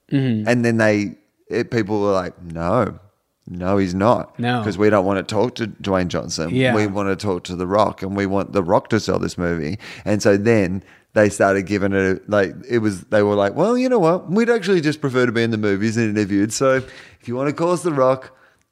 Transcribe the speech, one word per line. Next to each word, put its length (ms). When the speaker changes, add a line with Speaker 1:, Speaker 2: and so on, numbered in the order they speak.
Speaker 1:
Mm-hmm. 360
Speaker 2:
And 180
then 120
they, 380
it, 220
people 300
were 120
like, 300
"No, 560
no, 300
he's 180
not." 440
Speaker 1:
No. 240
Speaker 2:
'Cause 140
we 120
don't 160
wanna 180
talk 320
to 120
Dwayne 400
Johnson. 440
Speaker 1:
Yeah. 240
Speaker 2:
We 120
wanna 280
talk 300
to 100
The 120
Rock, 340
and 140
we 100
want 280
The 100
Rock 260
to 100
sell 200
this 180
movie. 400
And 160
so 160
then 460
they 160
started 380
giving 260
it, 340
like, 280
it 120
was, 260
they 180
were 120
like, 200
"Well, 220
you 120
know 100
what? 320
We'd 180
actually 320
just 200
prefer 240
to 60
be 120
in 80
the 60
movies 400
and 200
interviewed. 360
So 220
if 520
you 80
wanna 180
call 180
us 120
The 100
Rock, 420